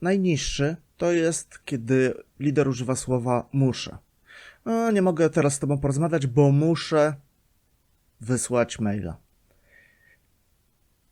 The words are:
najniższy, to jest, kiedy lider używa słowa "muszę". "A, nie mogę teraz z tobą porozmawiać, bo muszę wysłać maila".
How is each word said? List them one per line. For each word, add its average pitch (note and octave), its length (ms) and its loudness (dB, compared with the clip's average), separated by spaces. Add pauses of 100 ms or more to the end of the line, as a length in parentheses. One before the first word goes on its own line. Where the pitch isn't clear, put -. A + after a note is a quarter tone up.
najniższy, E3+ 760 0 (220)
to E3+ 140 0
jest, E3 540 -2
kiedy C3 480 0 (260)
lider C#3 280 0
używa B2+ 280 -4
słowa B2 580 -2
"muszę". C3+ 440 -2 (680)
"A, A3+ 260 0
nie G3+ 100 2
mogę E3 280 2
teraz D3 240 2
z - 60 -8
tobą C#3+ 180 -2
porozmawiać, C#3+ 500 0
bo C#3 240 6
muszę D3+ 640 2 (1080)
wysłać A#2+ 580 -2
maila". G2+ 380 -4 (1900)